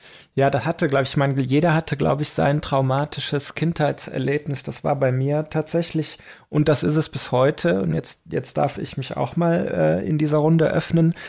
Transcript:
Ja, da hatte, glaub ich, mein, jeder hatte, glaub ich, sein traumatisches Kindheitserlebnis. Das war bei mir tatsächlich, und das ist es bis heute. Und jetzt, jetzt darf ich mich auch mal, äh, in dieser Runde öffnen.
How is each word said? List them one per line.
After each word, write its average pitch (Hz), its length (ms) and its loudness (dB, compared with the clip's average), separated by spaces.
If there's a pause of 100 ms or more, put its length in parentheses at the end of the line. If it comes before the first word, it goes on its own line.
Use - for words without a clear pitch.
(360)
Ja, 135 120 4
da 135 160 0
hatte, 165 240 0
glaub 135 140 2
ich, - 140 -4
mein, 139 240 2
jeder 147 340 2
hatte, 156 220 -2
glaub 143 240 0
ich, 151 80 -2
sein 151 320 0
traumatisches 139 960 -2
Kindheitserlebnis. 143 1040 -2
Das - 220 -10
war 151 120 2
bei 135 160 2
mir 143 380 0
tatsächlich, 160 680 -2 (300)
und 147 200 2
das 147 160 4
ist 147 120 2
es 160 120 0
bis - 240 -6
heute. 151 500 2
Und 165 120 0
jetzt, - 260 -6 (100)
jetzt - 260 -4
darf 147 220 0
ich - 180 -8
mich - 200 -8
auch - 200 -4
mal, 165 640 2
äh, 202 60 -6
in 156 100 0
dieser 151 200 2
Runde 156 320 4
öffnen. 165 440 2 (140)